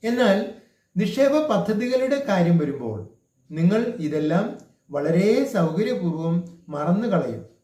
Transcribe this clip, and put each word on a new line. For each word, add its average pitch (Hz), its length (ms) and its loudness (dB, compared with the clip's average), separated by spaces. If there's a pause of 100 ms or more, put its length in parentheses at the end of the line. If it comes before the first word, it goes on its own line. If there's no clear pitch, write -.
എന്നാൽ 233 500 2 (420)
നിക്ഷേപ 277 500 2
പദ്ധതികളുടെ 247 800 0
കാര്യം 175 300 4
വരുമ്പോൾ 123 560 -4 (360)
നിങ്ങൾ 170 280 2
ഇതെല്ലാം 160 800 -2 (320)
വളരെ 175 540 2
സൗകര്യപൂർവ്വം 170 1200 -2
മറന്നു 170 400 -2
കളയും. 135 420 -4 (140)